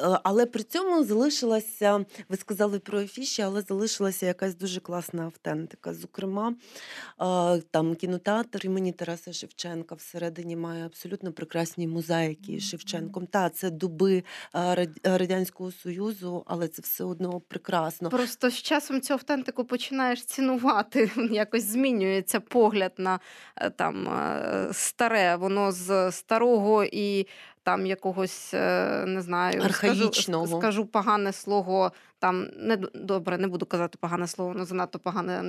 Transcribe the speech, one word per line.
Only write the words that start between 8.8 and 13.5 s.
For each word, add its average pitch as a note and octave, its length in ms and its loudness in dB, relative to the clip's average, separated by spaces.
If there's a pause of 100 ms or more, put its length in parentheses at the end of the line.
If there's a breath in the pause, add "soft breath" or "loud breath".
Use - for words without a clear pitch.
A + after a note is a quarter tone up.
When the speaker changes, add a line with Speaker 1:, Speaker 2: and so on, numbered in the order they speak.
Speaker 1:
Тараса E3+ 420 -8
Шевченка E3 600 -10
всередині E3+ 600 -8
має E3 300 -6
абсолютно F3 460 -8
прекрасні E3 560 -4
мозаїки E3 580 -2
з - 40 -12
Speaker 2:
Мгм. - 120 -6
Speaker 1:
Шевченком. - 680 -8
Та, F#3 220 2
це F#3 200 -4